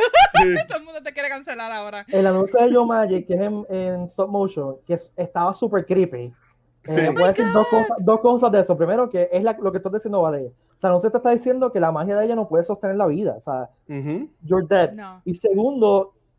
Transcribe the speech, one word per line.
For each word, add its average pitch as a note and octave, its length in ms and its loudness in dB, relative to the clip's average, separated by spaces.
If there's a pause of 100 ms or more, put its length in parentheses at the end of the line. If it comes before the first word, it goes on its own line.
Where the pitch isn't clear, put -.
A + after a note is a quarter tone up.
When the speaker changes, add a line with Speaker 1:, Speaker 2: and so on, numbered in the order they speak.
(440)
Speaker 1:
<laughs> D5 260 0
Todo - 80 -6
el D#4 80 -10
mundo D#4+ 180 -14
te D4 80 -10
quiere C#4+ 160 -6
cancelar C4 440 -8
ahora. G#3 360 -12
Speaker 2:
El F#3+ 180 2
anuncio G3 360 2
de B3 100 4
Yo A#3+ 140 4
Magic, G#3+ 420 0
que F#3 60 -4
es F3+ 80 0
en, G#3 280 -6
en F#3 360 -6
stop F#3+ 240 -4
motion, F#3+ 560 -4
que F3 80 -4
es, - 240 -6
estaba F3 360 -2
súper G3+ 320 -2
creepy. C3 480 -2 (540)
Speaker 3:
Sí. D#3+ 120 0
Speaker 2:
Eh, D#3+ 100 2
Speaker 1:
Oh D3 40 0
Speaker 2:
voy E3 100 2
a F3+ 40 6
Speaker 1:
my G3 60 4
Speaker 2:
decir A3+ 180 0
dos G#3+ 200 4
Speaker 1:
God. A3 80 4
Speaker 2:
cosas, A3 200 -2
dos A3 200 2
cosas A#3+ 320 2
de G3+ 80 4
eso. F#3 180 2
Primero, G#3 320 0
que F3+ 220 0
es F3+ 120 0
la, A3 160 0
lo F#3+ 120 -2
que F#3 60 -4
estás F#3 160 -6
diciendo, G#3 280 -2
Valeria. C#3+ 280 -2 (260)
O - 40 -20
sea, F#3+ 120 0
no F3+ 80 4
se A3 100 0
te A3+ 80 0
está A#3+ 140 0
diciendo B3 400 0
que G#3 80 -2
la E3 120 2
magia E3+ 260 -2
de G#3+ 80 2
ella A#3 100 -2
no A3 120 -4
puede G3 160 2
sostener G3 340 -4
la G3+ 100 2
vida. D3 300 -2
O A#2 40 -20
sea, B2+ 280 -8 (180)
Speaker 3:
Ujú. D3+ 420 -8 (140)
Speaker 2:
you're F3 260 -2
dead. F#3 220 2
Speaker 1:
No. F#3+ 340 -18
Speaker 2:
Y F#3 100 -4
segundo, G#3 800 0 (240)